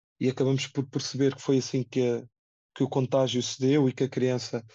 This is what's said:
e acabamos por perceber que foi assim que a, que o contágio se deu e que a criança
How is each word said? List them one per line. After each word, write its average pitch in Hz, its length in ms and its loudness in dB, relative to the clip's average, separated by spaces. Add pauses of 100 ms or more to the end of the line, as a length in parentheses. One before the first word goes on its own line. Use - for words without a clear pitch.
(200)
e 127 80 2
acabamos 131 400 0
por 135 200 -4
perceber 139 460 -2
que - 80 -18
foi 135 160 2
assim 127 240 -2
que 123 260 0
a, 120 160 -2 (520)
que 139 80 2
o 131 40 -2
contágio 131 540 0
se - 180 -6
deu 135 280 4
e 123 40 0
que - 120 -2
a 127 40 -2
criança 123 560 -2 (100)